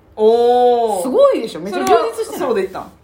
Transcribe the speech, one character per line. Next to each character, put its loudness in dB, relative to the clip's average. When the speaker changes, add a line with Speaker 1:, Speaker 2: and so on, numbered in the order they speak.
Speaker 1:
お 2
ー。 -6
Speaker 2:
す -4
ご 4
い -4
で -8
し -14
ょ。 -12
め -10
っ -10
ち -8
ゃ -6
充 -4
実 -6
し -6
て -16
な -12
い？ -12
Speaker 1:
そ -
れ -
は -
ソ -4
ロ 0
で -2
行 -6
っ -16
た -12
ん？ -18